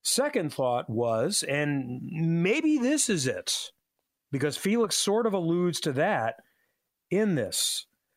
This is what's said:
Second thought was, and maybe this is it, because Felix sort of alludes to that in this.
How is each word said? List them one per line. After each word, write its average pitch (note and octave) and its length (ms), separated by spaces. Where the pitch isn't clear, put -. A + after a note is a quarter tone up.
Second A#3 520
thought B2 360
was, A#2 540
and C#3 580
maybe F#3 680
this C4+ 300
is D3+ 180
it, - 440
because C#3 260
Felix G#3+ 400
sort A3 300
of G3+ 60
alludes F3 480
to D3+ 120
that C3+ 440
in G3+ 240
this. - 500